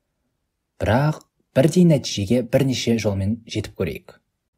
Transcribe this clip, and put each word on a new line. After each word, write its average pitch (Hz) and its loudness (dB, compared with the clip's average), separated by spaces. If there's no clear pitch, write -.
Бірақ 143 0
бірдей 165 4
нәтижеге 120 0
бірнеше 131 0
жолмен 101 -2
жетіп - -10
көрейік. - -8